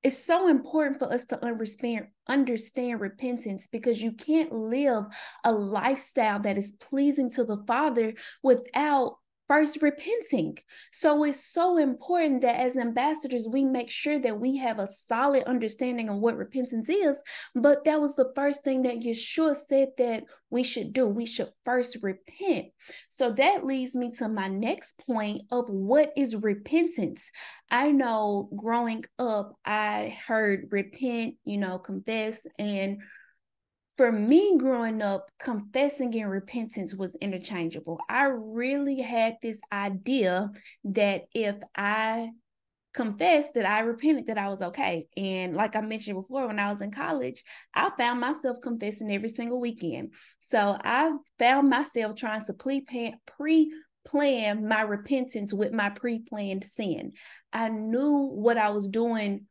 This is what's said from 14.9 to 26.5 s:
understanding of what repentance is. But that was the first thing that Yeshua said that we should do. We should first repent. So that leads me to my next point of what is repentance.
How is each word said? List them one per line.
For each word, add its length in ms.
understanding 640
of 120
what 180
repentance 500
is. 340
But 300
that 160
was 160
the 180
first 300
thing 200
that 180
Yeshua 560
said 400
that 260
we 140
should 300
do. 120
We 200
should 260
first 360
repent. 680
So 240
that 320
leads 280
me 260
to 100
my 180
next 580
point 360
of 180
what 460
is 220
repentance. 920